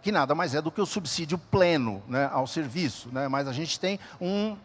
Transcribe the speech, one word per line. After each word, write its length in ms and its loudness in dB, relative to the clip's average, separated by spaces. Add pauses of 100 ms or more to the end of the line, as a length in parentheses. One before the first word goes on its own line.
que 80 0
nada 240 4
mais 180 0
é 80 0
do 100 -2
que 80 -6
o 60 4
subsídio 540 -4
pleno, 680 4
né, 240 2
ao 140 0
serviço, 640 -4
né? 160 -2
Mas 200 0
a 40 -4
gente 280 -4
tem 200 -2 (220)
um, 440 0